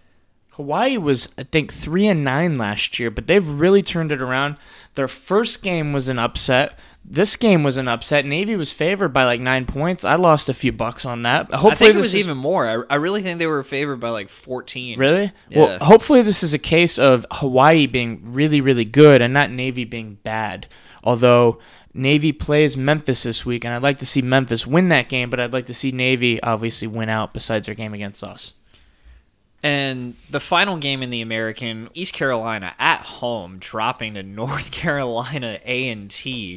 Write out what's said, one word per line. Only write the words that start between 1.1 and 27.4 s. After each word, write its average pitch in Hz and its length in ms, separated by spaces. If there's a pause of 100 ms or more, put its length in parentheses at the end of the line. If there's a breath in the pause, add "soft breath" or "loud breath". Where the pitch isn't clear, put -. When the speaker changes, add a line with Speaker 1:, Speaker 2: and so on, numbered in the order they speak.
Speaker 1:
I 135 60
think, 151 280
three 185 340
and 175 160
nine 143 360
last 104 400
year, 117 120
but 110 160
they've 175 220
really 170 320
turned 165 320
it 135 80
around. 135 360 (360 soft breath)
Their 135 160
first - 540
game 160 320
was 131 160
an 127 80
upset. 127 600 (240 soft breath)
This 185 340
game 196 260
was 135 160
an 127 100
upset. 131 380
Navy 196 300
was 156 180
favored 185 340
by, 131 160
like, 120 160
nine 127 240
points. 156 400
I 131 120
lost 165 340
a 127 40
few 127 160
bucks 113 360
on 120 160
that. 120 280
Hopefully 143 200
Speaker 2:
I 208 40
think 214 160
it - 40
Speaker 1:
this 202 80
Speaker 2:
was 190 120
Speaker 1:
is 202 120
Speaker 2:
even 151 100
more. 143 320 (220)
I, 139 40
I - 20
really 190 260
think 175 160
they 165 80
were 147 160
favored 139 380
by, 117 100
like, 104 180
fourteen. 123 720
Speaker 1:
Really? 175 340 (160 soft breath)
Speaker 2:
Yeah. - 100
Speaker 1:
Well, 107 220
hopefully 220 400
this 214 220
is 160 100
a 147 60
case 170 400
of 127 340
Hawaii 143 540
being 117 340 (140)
really, 147 260
really 127 240
good 135 380
and 120 100
not 139 180
Navy 127 360
being 110 380
bad. 107 420 (360 soft breath)
Although 120 560 (360 soft breath)
Navy 147 380
plays 147 440
Memphis 139 460
this 117 240
week, 120 180
and 120 80
I'd 120 100
like 139 180
to 131 60
see 139 140
Memphis 123 460
win 175 240
that 135 180
game, 123 220
but 123 100
I'd 120 140
like 127 120
to 127 80
see 135 180
Navy 123 500
obviously 113 440
win 110 220
out 110 240
besides 110 320